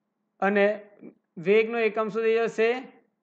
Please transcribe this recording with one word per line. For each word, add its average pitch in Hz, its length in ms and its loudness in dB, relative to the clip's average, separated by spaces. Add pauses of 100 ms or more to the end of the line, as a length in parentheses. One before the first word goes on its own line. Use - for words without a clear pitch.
(420)
અને 202 380 2 (580)
વેગનો 214 400 2
એકમ 220 300 0
શું 208 140 -6
થઈ 226 160 2
જશે? 226 300 0 (540)